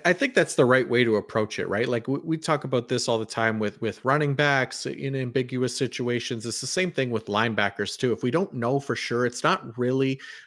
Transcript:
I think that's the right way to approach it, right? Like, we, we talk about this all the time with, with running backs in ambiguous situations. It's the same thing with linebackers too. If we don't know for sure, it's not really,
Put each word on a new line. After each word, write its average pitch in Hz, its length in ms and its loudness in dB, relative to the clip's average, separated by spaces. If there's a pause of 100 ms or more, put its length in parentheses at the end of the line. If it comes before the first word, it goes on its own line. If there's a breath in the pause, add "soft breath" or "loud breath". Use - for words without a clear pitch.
I 175 80 6
think 254 220 0
that's 165 200 4
the 143 100 6
right 127 220 4
way 120 180 4
to 110 100 4
approach 104 420 -2
it, 95 100 -4
right? 107 200 0
Like, 120 200 -2
we, 135 120 -2
we 165 180 -4
talk 156 280 -2
about 127 220 -2
this 123 200 -2
all 117 100 2
the 110 80 -2
time 113 320 0
with, 104 240 -4
with 107 220 -6
running 143 320 2
backs 139 500 2
in 139 300 -6
ambiguous 123 600 -2
situations. 120 680 -4
It's 113 160 -6
the 135 60 -8
same 185 240 -2
thing 131 180 -2
with 113 180 -2
linebackers 104 720 0
too. 123 140 2
If 107 100 -2
we 127 80 0
don't 175 240 0
know 127 260 0
for 135 160 -4
sure, 120 300 -2
it's 120 180 -4
not 147 340 0
really, 135 420 0 (280 loud breath)